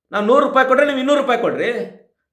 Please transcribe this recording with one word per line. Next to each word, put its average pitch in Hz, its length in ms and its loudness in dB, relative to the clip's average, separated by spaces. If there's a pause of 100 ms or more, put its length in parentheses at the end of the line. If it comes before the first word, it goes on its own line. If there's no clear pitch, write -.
(120)
ನಾವು 208 120 -2
ನೂರು 269 220 4
ರೂಪಾಯಿ 262 220 2
ಕೊಟ್ರೆ 277 180 2
ನೀವು 277 120 -2
ಇನ್ನೂರು 277 220 0
ರೂಪಾಯಿ 233 200 -2
ಕೊಡ್ರಿ, 190 540 -6 (380)